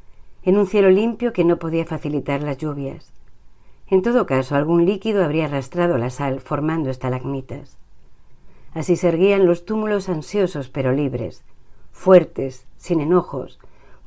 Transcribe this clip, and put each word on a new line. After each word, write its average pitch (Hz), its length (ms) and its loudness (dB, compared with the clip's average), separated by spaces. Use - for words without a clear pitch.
en 190 160 4
un 202 80 4
cielo 196 240 4
limpio 226 420 2
que 180 120 0
no 170 140 4
podía 165 260 -2
facilitar 147 580 -4
las 143 160 -4
lluvias. 143 540 -8
En 190 140 4
todo 233 240 2
caso, 131 300 0
algún 170 280 4
líquido 202 400 0
habría 156 220 0
arrastrado 143 520 -2
la 123 120 -2
sal 135 300 -4
formando 151 500 -2
estalagmitas. 131 880 -6
Así 160 220 0
se 175 120 0
erguían 190 380 4
los 170 180 2
túmulos 214 440 -2
ansiosos 160 600 -2
pero 131 240 -2
libres, 120 520 -4
fuertes, 160 760 4
sin 165 240 -2
enojos, - 580 -2